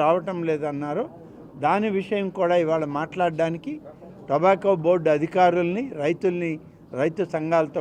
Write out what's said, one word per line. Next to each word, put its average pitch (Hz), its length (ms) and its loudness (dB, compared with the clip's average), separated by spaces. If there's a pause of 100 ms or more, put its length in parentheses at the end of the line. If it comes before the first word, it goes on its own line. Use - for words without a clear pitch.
రావటం 175 340 2 (120)
లేదన్నారో 147 560 -4 (580)
దాని 202 340 2
విషయం 196 300 -2 (100)
కూడా 175 260 2
ఇవాళ 160 220 0 (140)
మాట్లాడడానికి 165 760 -2 (560)
టొబాకో 185 420 4 (120)
బోర్డు 165 340 4
అధికారుల్ని, 175 680 2 (200)
రైతుల్ని, 175 480 -2 (480)
రైతు 165 240 0 (100)
సంఘాలతో 160 480 0